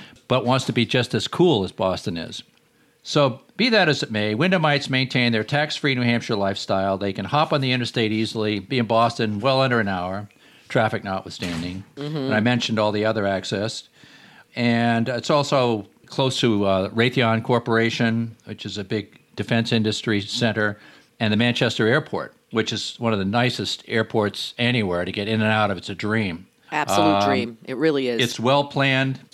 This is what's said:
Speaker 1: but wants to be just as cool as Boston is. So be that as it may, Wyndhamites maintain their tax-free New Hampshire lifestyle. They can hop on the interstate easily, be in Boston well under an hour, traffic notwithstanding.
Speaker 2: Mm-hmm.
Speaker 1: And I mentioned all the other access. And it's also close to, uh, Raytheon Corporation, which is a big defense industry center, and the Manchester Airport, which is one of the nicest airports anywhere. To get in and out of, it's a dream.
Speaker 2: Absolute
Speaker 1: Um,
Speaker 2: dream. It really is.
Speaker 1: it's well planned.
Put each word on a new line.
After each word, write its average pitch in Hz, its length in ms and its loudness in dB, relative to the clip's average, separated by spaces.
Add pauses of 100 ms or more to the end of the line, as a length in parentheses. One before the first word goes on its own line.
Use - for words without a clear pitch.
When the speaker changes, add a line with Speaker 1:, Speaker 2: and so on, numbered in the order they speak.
(280)
Speaker 1:
but 123 180 2
wants 131 200 2
to 135 60 0
be 117 140 2
just 123 280 0
as 110 140 -2
cool 165 360 4
as 87 80 -6
Boston 92 440 -2
is. 82 260 -12 (640)
So 139 340 2 (180)
be 233 100 2
that 202 220 4
as 143 120 0
it 139 80 -6
may, 107 240 0
Wyndhamites 156 540 2
maintain 131 440 2
their 107 120 2
tax-free 147 500 -2
New 127 80 -2
Hampshire 117 340 0
lifestyle. 98 600 -2
They 98 160 -2
can 98 140 -8
hop 147 260 0
on 147 80 2
the 131 120 0
interstate 117 400 0
easily, 107 480 -2
be 127 180 -4
in 117 80 0
Boston 113 540 2
well 131 200 2
under 127 180 2
an 104 100 0
hour, 95 400 -4 (420)
traffic 110 340 0
notwithstanding. 90 800 -6 (120)
Speaker 2:
Mm-hmm. 147 200 -8
Speaker 1:
And 135 180 -2
I 107 60 2
mentioned 120 380 0
all 107 140 2
the 104 120 0
other 107 220 0
access. 98 600 -4 (680)
And 117 540 2
it's 120 180 -4
also 135 580 2 (200)
close 131 340 -2
to, 104 240 4
uh, 95 260 2
Raytheon 113 520 2
Corporation, 113 920 0 (100)
which 110 180 -12
is 98 140 -10
a 101 60 -6
big 104 340 -6 (180)
defense 113 360 0
industry 107 500 0
center, 107 560 -2 (420)
and 110 120 2
the 107 40 2
Manchester 120 500 2
Airport, 120 460 0 (200)
which 110 200 0
is - 260 -8
one 113 140 0
of 104 60 0
the 98 80 -2
nicest 120 600 -2
airports 110 720 -2
anywhere. 107 460 0
To 92 80 -6
get 104 160 -6
in 110 140 0
and 107 80 2
out 107 200 2
of, 95 60 -4
it's - 140 -10
a 101 40 -10
dream. 101 520 -4 (260)
Speaker 2:
Absolute 104 440 2
Speaker 1:
Um, 101 120 2
Speaker 2:
dream. 117 380 -2
It 131 100 -8
really 143 320 0
is. 120 140 0
Speaker 1:
it's 120 180 -2
well 135 240 4
planned. 135 540 0 (160)